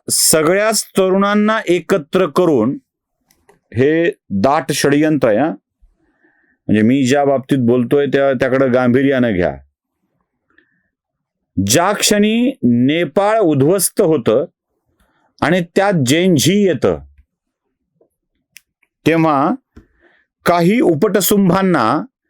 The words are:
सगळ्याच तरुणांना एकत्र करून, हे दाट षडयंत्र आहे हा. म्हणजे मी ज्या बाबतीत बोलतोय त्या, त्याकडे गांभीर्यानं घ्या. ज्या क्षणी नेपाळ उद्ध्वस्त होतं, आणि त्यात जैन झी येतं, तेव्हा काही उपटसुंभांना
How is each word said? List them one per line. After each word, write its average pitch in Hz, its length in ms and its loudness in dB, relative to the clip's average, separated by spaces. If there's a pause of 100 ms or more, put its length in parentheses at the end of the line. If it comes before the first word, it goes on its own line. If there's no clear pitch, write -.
(100)
सगळ्याच 196 720 0
तरुणांना 202 840 0
एकत्र 180 580 -2
करून, 143 520 0 (960)
हे 156 360 2 (200)
दाट 135 420 0
षडयंत्र 147 560 0
आहे 107 100 2
हा. 147 100 0 (1200)
म्हणजे 107 160 2
मी 127 240 2
ज्या 143 180 0
बाबतीत 139 340 -2
बोलतोय 127 480 0
त्या, 139 260 0
त्याकडे 131 360 0
गांभीर्यानं 127 640 0
घ्या. 82 220 -2 (2000)
ज्या 170 260 0
क्षणी 214 720 -2
नेपाळ 170 760 0
उद्ध्वस्त 165 600 0
होतं, 156 440 0 (960)
आणि 170 200 0 (160)
त्यात 196 160 2 (140)
जैन 175 280 2
झी 190 320 0
येतं, 107 320 -2 (2000)
तेव्हा 160 480 0 (880)
काही 175 360 0
उपटसुंभांना 185 1200 0 (260)